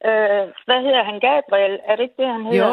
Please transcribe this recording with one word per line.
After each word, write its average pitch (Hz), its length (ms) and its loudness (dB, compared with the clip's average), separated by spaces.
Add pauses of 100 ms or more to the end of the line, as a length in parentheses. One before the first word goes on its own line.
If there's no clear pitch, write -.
Øh, 208 360 2 (240)
hvad 254 180 2
hedder 254 180 2
han? 208 160 -8
Gabriel? 196 580 0 (100)
Er 214 80 2
det 226 60 -4
ikke 247 200 -6
det, 262 100 0
han 226 140 -8
hedder? 226 260 2